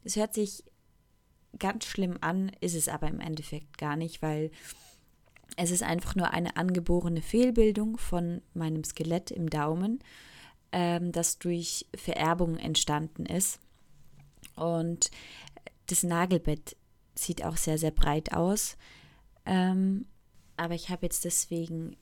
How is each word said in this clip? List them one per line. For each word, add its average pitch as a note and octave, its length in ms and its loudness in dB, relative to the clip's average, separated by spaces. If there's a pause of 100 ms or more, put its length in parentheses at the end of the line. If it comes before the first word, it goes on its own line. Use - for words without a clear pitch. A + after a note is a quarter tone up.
Es - 120 -4
hört G#3+ 200 0
sich G#3 280 -2 (920)
ganz G3 280 -2
schlimm F3+ 360 -2
an, F#3+ 300 0 (100)
ist F3 140 -2
es D#3+ 120 0
aber - 200 -2
im - 120 -2
Endeffekt D3+ 600 -8
gar D3 160 -2
nicht, E3 260 -6
weil D#3 300 -2 (1040)
es F3 140 0
ist F3+ 120 0
einfach - 320 -2
nur F3+ 160 2
eine - 260 -2
angeborene F3 640 2
Fehlbildung A3 760 4
von F3 440 0 (120)
meinem D#3+ 300 -2
Skelett E3 480 -2
im E3 180 -2
Daumen, E3 500 0 (720)
ähm, F3 400 2
das E3+ 280 0
durch E3+ 460 -2 (100)
Vererbung E3+ 640 0
entstanden D#3 680 0
ist. F3+ 340 -2 (960)
Und E3+ 560 0 (760)
das - 160 2
Nagelbett E3+ 720 2 (400)
sieht - 280 -4
auch D#3+ 140 -2
sehr, D#3 200 2
sehr D#3+ 140 2
breit D3+ 420 4
aus. F3+ 440 0 (680)
Ähm, F#3+ 600 2 (520)
aber E3+ 160 -4
ich E3+ 160 -6
habe F3+ 160 -2
jetzt - 180 0
deswegen E3 800 -4